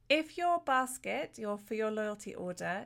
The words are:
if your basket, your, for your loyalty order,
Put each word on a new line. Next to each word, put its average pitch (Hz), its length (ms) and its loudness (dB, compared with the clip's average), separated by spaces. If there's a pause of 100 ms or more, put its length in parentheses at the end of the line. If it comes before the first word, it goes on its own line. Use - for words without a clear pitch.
if 311 300 4
your 349 220 4
basket, 262 800 0
your, 208 200 -4
for 208 160 -6
your 220 160 2
loyalty 214 460 -4
order, 180 500 -4